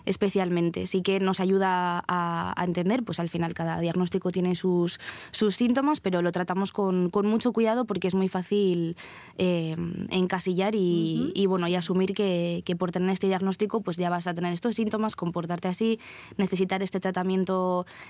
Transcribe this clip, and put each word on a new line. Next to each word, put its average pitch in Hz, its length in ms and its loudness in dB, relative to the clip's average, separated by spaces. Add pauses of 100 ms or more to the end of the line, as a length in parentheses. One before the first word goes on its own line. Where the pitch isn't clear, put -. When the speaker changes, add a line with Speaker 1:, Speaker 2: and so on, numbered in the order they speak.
Speaker 1:
especialmente. 185 800 0
Sí 190 140 0
que 190 180 2
nos 190 200 2
ayuda 185 680 2
a, 175 520 -2
a 180 40 -2
entender, 180 400 0
pues 170 160 -4
al 170 100 -2
final 170 240 -2
cada 165 260 -4
diagnóstico 180 520 0
tiene 180 240 0
sus, 175 440 0 (320)
sus 208 240 2
síntomas, 269 440 2
pero 185 220 0
lo 175 100 2
tratamos 180 400 -2
con, 185 380 2
con 202 180 2
mucho 220 260 2
cuidado 226 320 2
porque 190 220 -2
es 180 80 0
muy 190 140 4
fácil, 180 680 0 (400)
eh, 170 380 0 (340)
encasillar 185 680 0
y, 175 500 2
Speaker 2:
Ujú. - 100 -4
Speaker 1:
y, 196 100 2
bueno, 185 220 2
y 175 80 2
asumir 185 400 0
que, 175 500 0
que 180 100 -2
por 175 160 -2
tener 185 200 0
este 190 160 0
diagnóstico, 190 540 0
pues 175 160 -4
ya 180 120 0
vas 175 180 -2
a 175 60 -2
tener 175 200 -2
estos 220 220 -2
síntomas, 214 400 -2
comportarte 175 520 -4
así, 220 320 0 (380)
necesitar 190 440 0
este 190 180 -2
tratamiento 185 840 0 (240)